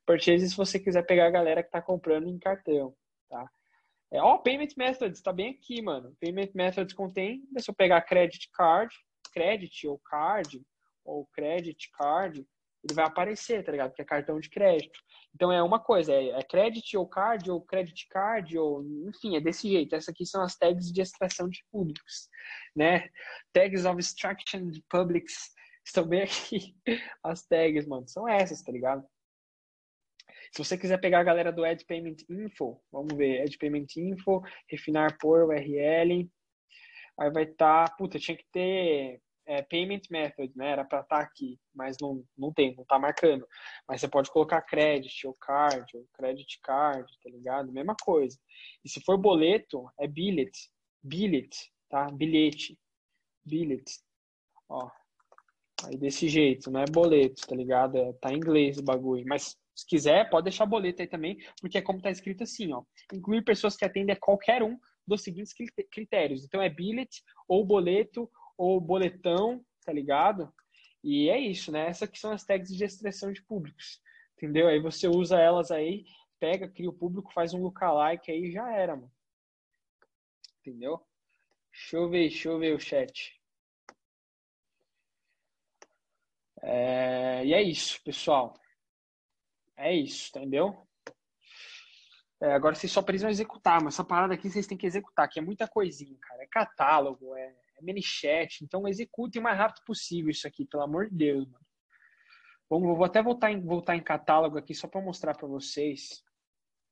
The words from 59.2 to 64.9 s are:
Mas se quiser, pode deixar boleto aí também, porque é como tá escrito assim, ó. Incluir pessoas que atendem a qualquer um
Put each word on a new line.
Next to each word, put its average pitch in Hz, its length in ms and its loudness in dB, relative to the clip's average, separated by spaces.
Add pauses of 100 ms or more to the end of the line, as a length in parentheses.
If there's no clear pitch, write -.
Mas 139 300 -4 (180)
se - 120 -18
quiser, 160 420 6
pode 165 160 4
deixar 190 220 0
boleto 190 360 0
aí 175 60 -8
também, 170 300 -6 (220)
porque 185 180 -4
é 185 40 -4
como 190 180 -4
tá 190 100 -2
escrito 190 340 -8
assim, 190 280 -6
ó. 123 100 -8 (300)
Incluir 202 300 -2
pessoas 208 340 0
que - 80 -4
atendem 196 300 0
a - 60 -10
qualquer 226 420 4
um 233 160 -4 (280)